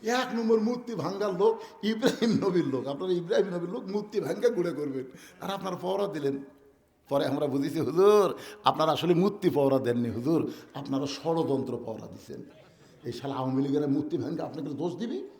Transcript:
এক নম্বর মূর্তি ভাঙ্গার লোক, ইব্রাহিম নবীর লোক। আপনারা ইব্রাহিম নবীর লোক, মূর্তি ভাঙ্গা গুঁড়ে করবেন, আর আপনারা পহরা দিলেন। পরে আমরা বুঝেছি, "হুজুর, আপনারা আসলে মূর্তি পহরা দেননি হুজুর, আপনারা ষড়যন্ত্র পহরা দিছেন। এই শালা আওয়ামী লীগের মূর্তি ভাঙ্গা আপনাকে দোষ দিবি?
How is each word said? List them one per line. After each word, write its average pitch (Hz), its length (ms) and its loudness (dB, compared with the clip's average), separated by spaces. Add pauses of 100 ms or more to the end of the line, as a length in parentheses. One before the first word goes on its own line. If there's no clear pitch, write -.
এক 240 320 0
নম্বর 226 260 4
মূর্তি 240 340 -2
ভাঙ্গার 190 400 -2
লোক, 214 280 4 (200)
ইব্রাহিম 220 580 2
নবীর 180 260 2
লোক। 131 200 -2
আপনারা 156 260 -2
ইব্রাহিম 185 360 2
নবীর 175 220 -4
লোক, 226 140 -8
মূর্তি 202 360 -4
ভাঙ্গা 202 280 0
গুঁড়ে 175 220 0
করবেন, 135 340 -6 (360)
আর 185 100 -8
আপনারা 190 260 -6
পহরা 190 300 -2
দিলেন। 139 380 -4 (640)
পরে 143 180 2
আমরা 143 200 0
বুঝেছি, 139 340 -2
"হুজুর, 190 580 6 (260)
আপনারা 156 280 4
আসলে 165 220 2
মূর্তি 185 360 4
পহরা 135 280 4
দেননি 120 320 0
হুজুর, 143 420 0 (220)
আপনারা 139 320 -4
ষড়যন্ত্র 135 800 -2
পহরা 110 200 -10
দিছেন। - 360 -16 (600)
এই 120 80 -8
শালা 139 220 -8
আওয়ামী 131 280 0
লীগের 143 260 2
মূর্তি 151 300 0
ভাঙ্গা - 260 -4
আপনাকে 143 240 -8
দোষ 160 260 -6
দিবি? 233 340 -8 (120)